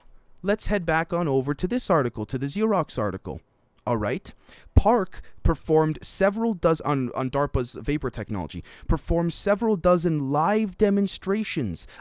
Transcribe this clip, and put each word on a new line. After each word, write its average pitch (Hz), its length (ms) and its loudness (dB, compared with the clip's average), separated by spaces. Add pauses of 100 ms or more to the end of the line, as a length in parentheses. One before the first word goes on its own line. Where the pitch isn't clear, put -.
(400)
Let's - 260 -2
head 196 200 0
back 160 260 0
on 175 160 0
over 135 240 0
to 165 140 -2
this 240 240 -2
article, 123 360 2
to 131 120 -6
the 131 80 -2
Xerox 196 500 0
article. 95 460 -6 (420)
All 120 120 0
right. 120 360 -4 (440)
Park 208 440 4 (220)
performed 156 580 4
several 208 540 0
dozen, 165 320 2
on, 135 300 0
on 127 120 -2
darpa's 139 460 -2
vapor 139 360 -4
technology, 92 520 -6 (240)
performed 170 460 -2
several 208 420 0
dozen 165 560 2
live 185 480 0
demonstrations 202 1120 0 (120)